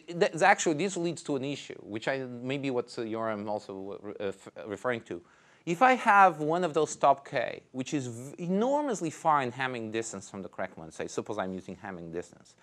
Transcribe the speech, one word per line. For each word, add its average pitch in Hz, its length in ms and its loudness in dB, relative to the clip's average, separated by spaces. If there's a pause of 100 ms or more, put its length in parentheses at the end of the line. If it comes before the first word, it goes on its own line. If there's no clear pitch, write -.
(140)
that's 175 280 2
actually, 190 320 6
this 185 220 -2
leads 170 280 -2
to 143 120 -2
an 127 80 -4
issue, - 380 -8
which 104 260 -6
I, 135 160 0 (180)
maybe 135 280 -2
what, 123 160 0 (100)
uh, 123 60 -4
Yoram 110 460 -2
also, 98 540 -6
uh, 101 40 -14
re-, 104 140 -10
uh, 104 80 -4
f-, - 200 -10 (180)
referring 113 360 -4
to. 87 180 -10 (460)
If 170 160 0
I 254 140 8
have 196 440 8
one 160 240 2
of 160 80 0
those 151 240 2
top 139 320 4
K, - 340 -2 (100)
which 131 200 -6
is 139 140 0
v-, 127 380 -10
enormously 214 680 0
far 147 320 4
in 123 100 -2
Hamming 127 400 -4
distance 113 380 -4
from 98 120 -8
the 90 60 -10
correct - 300 -8
one, 80 140 -12
say, 82 160 -6
suppose 110 280 -6
I'm 92 160 -2
using 92 240 -10
Hamming 85 360 -12
distance, - 500 -10